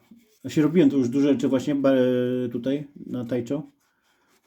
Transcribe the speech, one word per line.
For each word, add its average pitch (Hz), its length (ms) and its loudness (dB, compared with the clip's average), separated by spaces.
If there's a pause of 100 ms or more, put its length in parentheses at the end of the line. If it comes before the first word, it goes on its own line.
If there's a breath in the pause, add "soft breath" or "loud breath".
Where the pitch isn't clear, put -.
(400)
znaczy 143 220 -2
robiłem 151 280 4
tu 139 80 0
już 123 100 2
duże 139 200 2
rzeczy 135 200 0
właśnie, 135 260 -2
ba-, 139 180 2 (600)
tutaj 135 360 -6 (180)
na 123 180 -8
Taicho. 127 380 -4 (840)